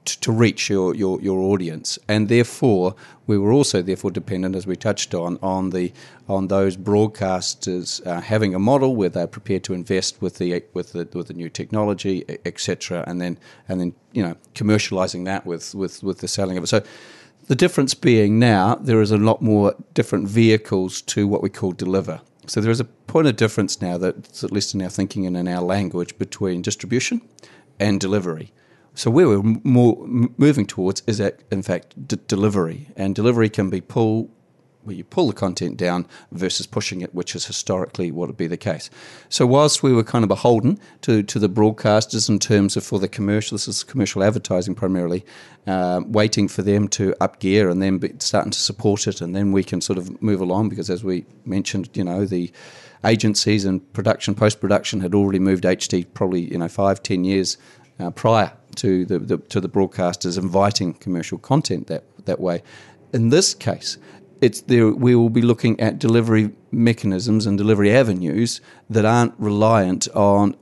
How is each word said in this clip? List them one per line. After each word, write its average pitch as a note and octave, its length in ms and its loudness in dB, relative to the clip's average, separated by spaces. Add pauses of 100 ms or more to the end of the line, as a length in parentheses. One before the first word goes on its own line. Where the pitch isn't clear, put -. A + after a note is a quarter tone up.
t-, - 160 -8
to B2 100 -2
reach A2 380 2
your, F#2 260 0
your, F#2+ 240 -2
your F#2+ 200 -2
audience, F#2 680 -2
and G#2+ 220 0
therefore A2+ 680 2 (320)
we G#2+ 100 2
were G2+ 140 2
also C3 300 2
therefore F#2 300 -4
dependent, F#2+ 440 -4
as F#2 100 -6
we F#2 100 -4
touched - 380 -4
on, F2 280 -4
on F#2+ 300 -2
the, F2+ 200 -2 (380)
on G2 180 -2
those G2 300 0
broadcasters, F#2+ 1300 -2
uh, F2 160 -4
having G#2+ 340 0
a F#2 40 -2
model C3 360 2
where G2 140 2
they're E2+ 180 -4
prepared G2+ 380 -6
to G2 80 -8
invest F#2 480 -4
with F2+ 160 -4
the, F2+ 260 -2 (100)
with F2 200 -8
the, E2+ 200 -8
with F2 140 -8
the F2+ 60 -14
new E2+ 160 -12
technology, G2+ 800 -4
e-, - 160 -10
et F2 140 -8
cetera, F2 480 -6
and F2+ 120 -6
then, F2 180 -6 (300)
and F#2 140 -4
then, F2+ 120 -4 (200)
you A2 100 -2
know, E2+ 140 -6 (160)
commercializing F#2+ 720 0
that F#2+ 200 -6
with, E2+ 300 -10
with, F#2+ 280 -8
with F#2+ 160 -6
the F#2 80 -8
selling F#2 300 -4
of F2 60 -4
it. - 40 -8
So G#2+ 140 2 (640)
the C#3+ 80 2
difference C#3+ 380 2
being A2 460 4
now A2 360 4
there A2+ 260 2
is G#2 100 2
a G#2+ 60 4
lot G#2+ 240 2
more G#2 340 4 (180)
different G2+ 360 -2
vehicles G#2+ 720 2
to G#2 260 0
what G2+ 160 0
we G2 60 -2
call F#2+ 240 -4
deliver. F2+ 480 -4 (260)
So - 140 -4
there A2+ 100 2
is A2+ 80 2
a A#2 60 -4
point - 420 0
of A#2+ 80 2
difference G#2+ 460 0
now F2 160 -4
that's - 480 -6
at - 60 -10
least - 220 -2
in G2 80 -4
our F#2 80 -6
thinking G2 360 -4
and F2+ 100 -4
in F2+ 140 -4
our F2+ 120 -4
language F2+ 560 -4
between F#2 440 -4
distribution A2+ 600 -4 (580)
and G2+ 200 0
delivery. F#2 520 -4 (440)
So - 140 -4
where D3+ 180 6
we're G2+ 120 4
m-, A2 240 2
more B2 400 6
m-, B2 340 0
moving C#3 280 4
towards F#2+ 420 -2
is G#2+ 100 0
that, G2+ 240 -2 (100)
in G2 120 -2
fact, - 440 -6
d-, G#2 200 -4
delivery. G2+ 680 0
And G2 200 -4
delivery A2+ 340 2
can G2 200 -2
be F#2 120 -4
pull, A2+ 480 0 (540)
where G2+ 120 -14
you F2+ 100 -12
pull F3 220 0
the G2+ 60 -2
content F#2 440 -4
down F2+ 280 -2 (260)
versus F2+ 360 -6
pushing F#2 340 -6
it, F2+ 140 -12
which F2+ 200 -8
is E2+ 100 -8
historically F#2 680 -4
what D#2+ 160 -6
would - 100 -12
be E2+ 100 -4
the F2 100 -6
case. D#2+ 320 -6 (400)
So - 180 2
whilst C#3+ 340 4
we C3+ 120 4
were A2+ 100 4
kind A#2 200 0
of G#2 40 2
beholden A2+ 500 2 (240)
to, G#2+ 220 2
to G#2 160 -6
the G#2 100 4
broadcasters G#2+ 800 2
in G#2 80 4
terms G2+ 380 2
of G2+ 80 -2
for G#2 160 -2
the F#2+ 80 0
commercial, G#2 480 -2
this - 120 -6
is - 160 -6
commercial G2+ 380 -2
advertising F#2+ 540 0
primarily, F2+ 500 -2 (400)
uh, F2+ 400 -2
waiting G#2+ 440 2
for - 140 -6
them G2+ 260 2
to F#2+ 320 -2
up - 180 -2
gear G2 300 2
and F2+ 120 0
then F#2+ 160 2
be, - 220 -4
starting - 320 -2
to - 80 -4
support - 480 0
it, G2 140 -4
and F2 120 -6
then G2 200 0
we F#2+ 100 2
can F#2 160 -6
sort F#2 180 -4
of F#2 240 -10
move G#2 200 0
along, F#2+ 260 0
because - 220 -6
as F#2 120 -4
we F#2 240 -4 (200)
mentioned, G2 480 -4
you G2+ 100 -4
know, F2+ 220 -2
the F2+ 260 -4 (540)
agencies G#2+ 600 2
and F#2+ 280 -2
production, G2+ 420 -2
post-production G#2+ 640 0
had F#2 160 0
already G2 240 2
moved F#2 260 2
H F2+ 220 0
D F2+ 160 -2
probably, F#2 380 -2 (100)
you D#2+ 60 -6
know, E2+ 100 -4
five, G2 340 0
ten F#2 220 -2
years, F#2+ 340 0 (420)
uh, F2 120 -6
prior A2 400 2 (240)
to F#2 300 0
the, F#2 140 -2
the, - 180 -2
to - 240 -6
the F#2 80 -4
broadcasters F#2 680 -2
inviting F#2+ 580 0
commercial F2+ 420 -6
content - 500 -2
that, - 160 -8 (220)
that - 160 -4
way. F2 220 -2 (500)
In A#2 160 2
this E3+ 240 4
case, - 440 -8 (440)
it's - 200 2
there, A2+ 300 4
we B2 240 4
will A#2 140 4
be A#2 120 2
looking A#2 380 2
at A2 200 -2
delivery A2+ 520 4 (200)
mechanisms A2 720 0
and G2+ 120 2
delivery G2+ 340 4
avenues G#2+ 680 0 (300)
that G#2+ 160 2
aren't A#2 320 4
reliant G#2 720 2
on, G2+ 520 2